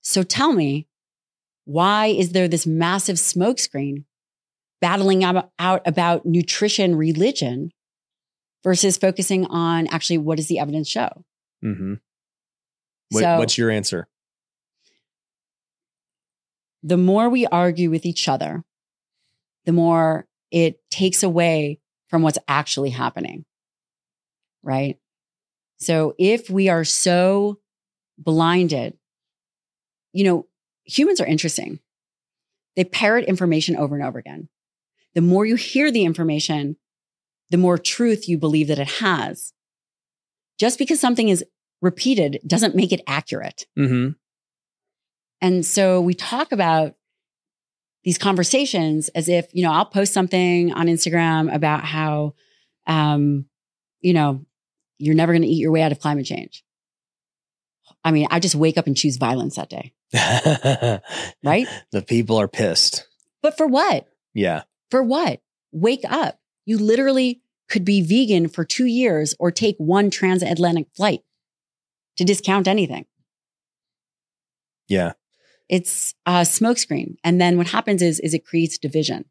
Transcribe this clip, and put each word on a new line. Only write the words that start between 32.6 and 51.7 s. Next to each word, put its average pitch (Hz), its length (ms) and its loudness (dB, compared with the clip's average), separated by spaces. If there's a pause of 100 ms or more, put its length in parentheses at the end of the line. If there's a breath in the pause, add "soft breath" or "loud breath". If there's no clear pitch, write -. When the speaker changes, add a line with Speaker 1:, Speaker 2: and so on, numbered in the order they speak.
Speaker 1:
They 185 80 2
parrot 226 400 0
information 175 500 0
over 147 200 -4
and 143 100 -6
over 127 120 -8
again. 113 300 -16 (680)
The 170 60 2
more 185 240 4
you 226 100 2
hear 277 360 0
the 220 140 2
information, 156 720 -2 (720)
the 175 80 2
more 180 200 4
truth 220 520 -2
you 170 80 0
believe 151 320 0
that 143 100 -2
it 139 80 -4
has. - 640 -4 (1080)
Just 240 220 -2
because 294 220 0
something 240 260 2
is 180 160 2 (380)
repeated 180 680 0
doesn't 202 280 2
make 185 180 2
it 175 120 -4
accurate. - 600 -8 (120)
Speaker 2:
Mm-hmm. 127 340 0 (1300)
Speaker 1:
And 180 240 0
so 185 360 2
we 175 140 2
talk - 360 -6
about 165 440 0 (1080)
these 180 140 0
conversations 180 920 0
as 170 200 -4
if, 175 240 0
you 180 100 0
know, 165 80 2
I'll 170 140 2
post 202 260 -2
something 180 600 2
on 170 140 0
Instagram 165 640 0
about 151 320 0